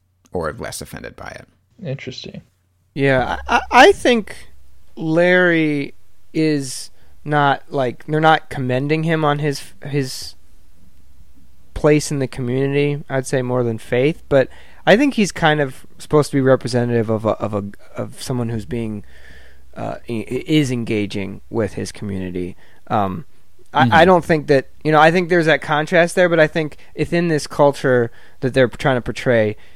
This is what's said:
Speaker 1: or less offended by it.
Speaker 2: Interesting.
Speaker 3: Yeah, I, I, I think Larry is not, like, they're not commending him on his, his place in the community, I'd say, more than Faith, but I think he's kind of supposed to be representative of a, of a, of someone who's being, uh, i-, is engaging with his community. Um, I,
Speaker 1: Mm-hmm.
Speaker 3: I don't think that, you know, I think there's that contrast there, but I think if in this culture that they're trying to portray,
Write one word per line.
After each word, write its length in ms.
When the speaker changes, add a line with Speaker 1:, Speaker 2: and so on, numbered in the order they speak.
Speaker 1:
or 220
less 280
offended 340
by 140
it. 180
Speaker 2:
Interesting. 580
Speaker 3:
Yeah, 440
I, 100
I, 40
I 200
think 440
Larry 1000
is 580
not, 460
like, 340
they're 140
not 300
commending 540
him 220
on 140
his, 340
his 520
place 380
in 80
the 80
community, 800
I'd 180
say, 140
more 220
than 140
Faith, 520
but 200
I 120
think 160
he's 180
kind 300
of 240
supposed 340
to 60
be 40
representative 680
of 160
a, 60
of 220
a, 100
of 260
someone 280
who's 160
being, 400
uh, 200
i-, 180
is 440
engaging 800
with 240
his 180
community. 640
Um, 380
I, 140
Speaker 1:
Mm-hmm. 80
Speaker 3:
I 120
don't 200
think 220
that, 200
you 80
know, 80
I 120
think 180
there's 160
that 160
contrast 540
there, 120
but 120
I 80
think 300
if 180
in 140
this 180
culture 680
that 160
they're 120
trying 300
to 40
portray, 540